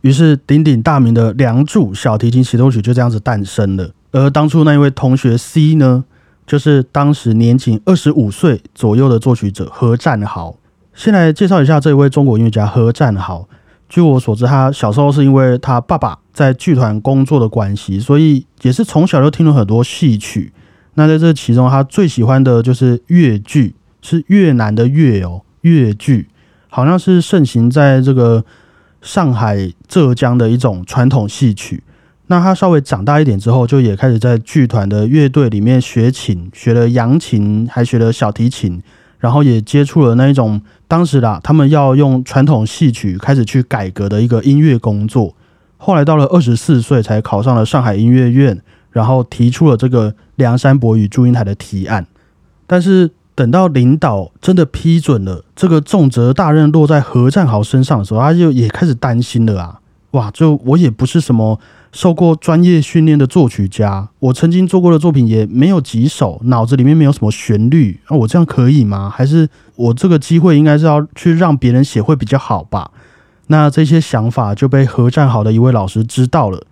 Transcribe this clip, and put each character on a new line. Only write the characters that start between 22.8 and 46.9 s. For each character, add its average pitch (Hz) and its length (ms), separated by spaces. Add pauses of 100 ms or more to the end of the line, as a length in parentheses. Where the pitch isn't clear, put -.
越 156 320
剧， 113 360 (260)
是 165 260
越 185 260
南 110 200
的 117 140
越 135 340
哦， 87 200 (200)
越 147 320
剧， 107 340 (420)
好 - 160
像 180 120
是 180 240
盛 165 240
行 117 240
在 135 320
这 135 120
个 117 300 (580)
上 - 300
海、 101 400 (160)
浙 135 280
江 123 220
的 117 120
一 120 80
种 104 280
传 123 220
统 117 220
戏 113 240
曲。 - 300 (420)
那 175 160
他 185 120
稍 185 160
微 156 120
长 101 240
大 147 160
一 - 20
点 107 160
之 113 120
后， 123 140
就 135 140
也 110 160
开 131 140
始 113 100
在 120 200
剧 127 280
团 101 220
的 104 180
乐 143 220
队 135 180
里 104 140
面 127 180
学 123 320
琴， 92 400
学 - 220
了 117 160
扬 123 280
琴， 107 540
还 120 140
学 120 120
了 113 140
小 113 180
提 113 200
琴， 90 320 (380)
然 117 120
后 147 120
也 120 180
接 143 240
触 143 180
了 117 120
那 131 120
一 139 60
种， 110 280 (280)
当 170 160
时 143 160
啦， 107 200
他 - 120
们 143 160
要 139 260
用 135 280
传 135 220
统 117 220
戏 139 240
曲 95 260
开 139 160
始 123 120
去 127 180
改 101 280
革 101 180
的 104 120
一 120 60
个 117 160
音 139 160
乐 151 180
工 107 300
作。 107 280 (420)
后 190 180
来 147 80
到 156 140
了 139 80
二 175 160
十 120 140
四 123 260
岁 123 200